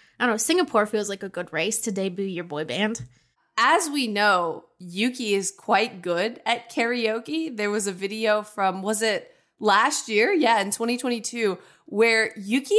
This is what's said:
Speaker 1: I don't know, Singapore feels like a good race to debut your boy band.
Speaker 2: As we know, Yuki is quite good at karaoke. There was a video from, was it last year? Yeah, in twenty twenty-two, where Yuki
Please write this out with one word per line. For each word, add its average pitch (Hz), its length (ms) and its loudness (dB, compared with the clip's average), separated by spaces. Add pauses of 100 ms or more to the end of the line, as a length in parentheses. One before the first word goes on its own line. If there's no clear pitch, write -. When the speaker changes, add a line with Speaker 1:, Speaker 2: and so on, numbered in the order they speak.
(200)
Speaker 1:
I 254 60 0
don't 226 80 4
know, 220 40 -2
Singapore 240 480 2
feels 208 220 -2
like 196 140 -8
a 196 60 -8
good 180 240 -8
race 180 300 -2
to 220 100 -4
debut 190 340 -4
your 175 180 -6
boy 156 200 -6
band. 180 400 -4 (520)
Speaker 2:
As 311 320 4
we 277 180 -2
know, 202 580 2 (140)
Yuki 208 560 -2
is 196 160 0
quite 208 520 -2
good 185 420 -2
at 247 260 -2
karaoke. 240 840 -2
There 208 140 -2
was 208 160 -2
a 196 60 -4
video 214 500 0
from, 190 400 -2
was 208 180 -2
it 214 300 -2 (300)
last 214 480 2
year? 226 240 2
Yeah, 233 280 4
in 196 120 -2
twenty 233 260 -2
twenty-two, 226 600 -2 (280)
where 220 500 2
Yuki 254 420 0